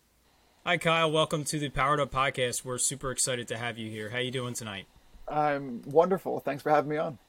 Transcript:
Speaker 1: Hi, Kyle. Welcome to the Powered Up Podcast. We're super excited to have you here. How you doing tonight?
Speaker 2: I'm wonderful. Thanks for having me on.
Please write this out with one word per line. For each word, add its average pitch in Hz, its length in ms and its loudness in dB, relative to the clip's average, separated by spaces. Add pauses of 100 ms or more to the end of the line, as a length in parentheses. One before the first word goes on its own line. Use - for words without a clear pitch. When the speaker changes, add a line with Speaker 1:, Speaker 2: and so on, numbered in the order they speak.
(680)
Speaker 1:
Hi, 180 100 4
Kyle. 165 340 4
Welcome 156 340 2
to 151 140 -2
the 147 120 -2
Powered 143 300 4
Up 131 120 0
Podcast. 131 540 0
We're 123 100 -4
super 131 360 -2
excited 120 360 0
to 117 80 -4
have 117 220 -4
you 110 100 -6
here. 107 220 -6
How 123 80 -4
you 127 120 0
doing 123 220 -2
tonight? 104 340 -6 (420)
Speaker 2:
I'm 143 580 0
wonderful. 160 540 -4
Thanks 143 220 -6
for 151 60 -4
having 147 220 2
me 151 80 -4
on. 165 200 -6 (100)